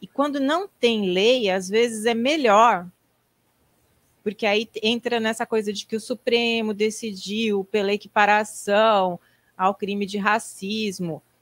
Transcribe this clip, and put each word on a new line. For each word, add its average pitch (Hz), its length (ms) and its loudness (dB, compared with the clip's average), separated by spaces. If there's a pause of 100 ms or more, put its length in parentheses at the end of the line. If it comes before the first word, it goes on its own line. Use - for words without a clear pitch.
e 202 40 -20
quando 285 320 -2
não 311 300 0
tem 214 420 0
lei, 214 380 2
às 185 180 -2
vezes 220 380 -2
é 233 80 2
melhor, 226 720 4 (1400)
porque 208 220 -6
aí 214 240 0 (140)
entra 233 360 -2
nessa 226 280 -2
coisa 214 260 -2
de 202 140 -10
que 226 100 -6
o 214 40 -6
Supremo 233 760 -2
decidiu 208 880 -2
pela 202 280 -2
equiparação 208 1300 2 (380)
ao 190 180 0
crime 202 300 -4
de 196 140 -6
racismo. 196 1040 -4 (200)